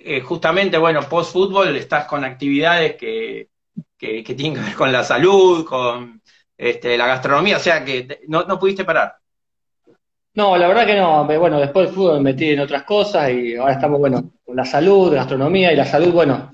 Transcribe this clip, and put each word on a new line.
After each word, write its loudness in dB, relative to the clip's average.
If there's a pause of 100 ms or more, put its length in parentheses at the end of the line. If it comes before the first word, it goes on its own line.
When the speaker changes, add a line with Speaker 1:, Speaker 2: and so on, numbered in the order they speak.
Speaker 1:
eh, -6
justamente, 0
bueno, 2
post-fútbol 0
estás -4
con -6
actividades 0
que, -8 (500)
que, -8
que -10
tienen -6
que -8
ver -10
con 0
la 0
salud, 4
con, -6 (360)
este, -2
la 0
gastronomía, 0
o -4
sea -2
que -6
te, -16
no, -2
no -6
pudiste -2
parar. -2 (1200)
Speaker 2:
No, 2
la 4
verdad 2
que 2
no. 2
Me, 0
bueno, 2
después 2
del -6
fútbol 2
me 0
metí -2
en 0
otras -4
cosas 0
y -2
ahora 0
estamos, 0
bueno, -2 (120)
con -14
la -2
salud, 4
gastronomía, 2
y 2
la 2
salud, 2
bueno, 2